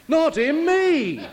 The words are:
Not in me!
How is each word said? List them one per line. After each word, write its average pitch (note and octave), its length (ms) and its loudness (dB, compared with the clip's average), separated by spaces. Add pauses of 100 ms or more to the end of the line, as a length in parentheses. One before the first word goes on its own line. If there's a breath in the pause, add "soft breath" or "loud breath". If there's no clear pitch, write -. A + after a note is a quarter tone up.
Not D#4 320 0
in D4 260 0
me! E4+ 680 0